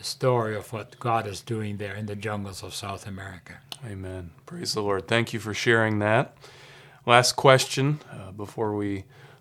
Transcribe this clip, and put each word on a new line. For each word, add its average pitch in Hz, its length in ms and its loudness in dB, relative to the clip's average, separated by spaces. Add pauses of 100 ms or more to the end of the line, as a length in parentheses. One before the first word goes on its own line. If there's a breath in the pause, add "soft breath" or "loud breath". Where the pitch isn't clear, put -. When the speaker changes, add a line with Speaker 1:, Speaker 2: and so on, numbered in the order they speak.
Speaker 1:
story 117 540 0
of 98 160 -10
what 107 260 -10
God 113 280 -2
is 95 140 -8
doing 107 360 -6
there 101 180 -8
in 107 120 -8
the 104 100 -8
jungles 101 460 -6
of 92 120 -12
South 98 320 -10
America. 95 520 -14 (280)
Speaker 2:
Amen. 92 440 -10 (140)
Praise 170 300 -8
the 107 80 -2
Lord. 98 240 0
Thank 117 260 0
you 110 80 -4
for 104 140 -6
sharing 110 460 4
that. 110 360 2 (720 loud breath)
Last 120 260 8
question, 139 680 6 (120)
uh, 98 200 -14
before 104 420 -4
we 101 300 -2 (360 soft breath)